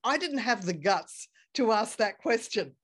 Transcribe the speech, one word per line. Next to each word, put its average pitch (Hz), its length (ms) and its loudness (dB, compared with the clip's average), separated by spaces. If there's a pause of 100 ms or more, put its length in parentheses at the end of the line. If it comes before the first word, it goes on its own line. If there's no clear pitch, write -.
I 269 140 2
didn't 285 220 -2
have 214 260 -2
the 175 80 -2
guts 165 540 -2 (260)
to 233 180 2
ask 220 260 0
that 208 200 0
question. 220 640 -2